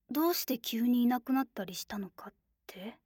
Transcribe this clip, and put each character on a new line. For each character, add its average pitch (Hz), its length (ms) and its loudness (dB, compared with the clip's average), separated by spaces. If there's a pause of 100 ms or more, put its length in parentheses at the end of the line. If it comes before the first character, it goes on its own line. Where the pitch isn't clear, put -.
(120)
ど 302 180 4
う 349 60 2
し - 100 -4
て 240 140 -2
急 233 260 -2
に 247 160 4
い 240 60 6
な 247 120 2
く 262 140 -2
な 262 80 2
っ 262 60 -2
た - 180 -8
り 180 80 -12
し - 120 -10
た 208 120 -8
の 196 140 -8
か - 180 -16
っ - 40 -20 (340)
て？ 196 380 -12